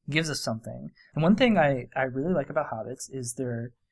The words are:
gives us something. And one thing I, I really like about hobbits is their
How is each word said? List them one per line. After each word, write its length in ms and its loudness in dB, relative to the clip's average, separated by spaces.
gives 200 0
us 120 -4
something. 480 -6
And 80 0
one 120 8
thing 220 4
I, 380 4
I 80 0
really 300 -2
like 160 0
about 220 -2
hobbits 380 -8
is 260 -8
their 360 -4